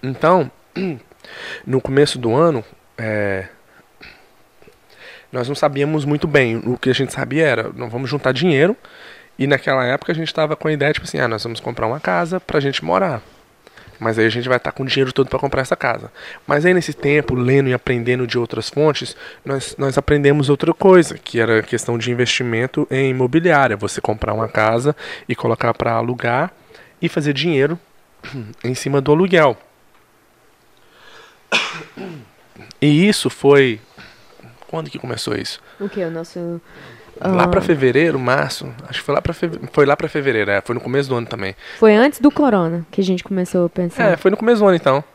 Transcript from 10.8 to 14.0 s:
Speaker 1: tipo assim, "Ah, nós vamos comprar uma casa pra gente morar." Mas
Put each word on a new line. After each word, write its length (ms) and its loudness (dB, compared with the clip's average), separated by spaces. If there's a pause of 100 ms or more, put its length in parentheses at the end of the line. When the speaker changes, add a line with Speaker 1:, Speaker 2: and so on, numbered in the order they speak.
Speaker 1:
tipo 120 -6
assim, 140 -8
"Ah, 100 0
nós 140 -4
vamos 180 -8
comprar 260 -4
uma 140 -4
casa 400 -2
pra 200 -2
gente 240 -4
morar." 360 0 (760)
Mas 200 -2